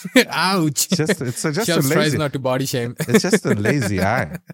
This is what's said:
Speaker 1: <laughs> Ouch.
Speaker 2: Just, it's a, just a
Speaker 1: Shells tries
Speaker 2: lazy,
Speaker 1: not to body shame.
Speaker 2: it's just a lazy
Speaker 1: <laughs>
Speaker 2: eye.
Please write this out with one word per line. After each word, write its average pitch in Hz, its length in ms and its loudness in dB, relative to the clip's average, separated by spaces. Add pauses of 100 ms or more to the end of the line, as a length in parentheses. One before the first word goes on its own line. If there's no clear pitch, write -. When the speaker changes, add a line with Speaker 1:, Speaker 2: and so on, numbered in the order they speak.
Speaker 1:
<laughs> 226 240 4
Ouch. 160 600 0
Speaker 2:
Just, 165 320 0
it's 123 240 -6
a, 160 80 0
just 196 160 -2
a 175 40 0
Speaker 1:
Shells 156 180 2
tries 151 60 2 (100)
Speaker 2:
lazy, 147 120 0
Speaker 1:
not 147 140 -2
to 139 60 -6
body 131 280 -2
shame. 120 340 -4
Speaker 2:
it's 156 220 2
just 190 240 0
a 123 80 2
lazy 104 480 0
Speaker 1:
<laughs> 98 140 2
Speaker 2:
eye. 87 220 -4 (160)